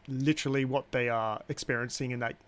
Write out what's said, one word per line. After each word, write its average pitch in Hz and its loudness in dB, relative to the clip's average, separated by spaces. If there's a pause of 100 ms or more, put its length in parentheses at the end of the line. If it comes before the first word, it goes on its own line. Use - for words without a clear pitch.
literally 139 2
what 131 0
they 120 2
are 110 0
experiencing 123 -2
in 123 -4
that 117 -2 (120)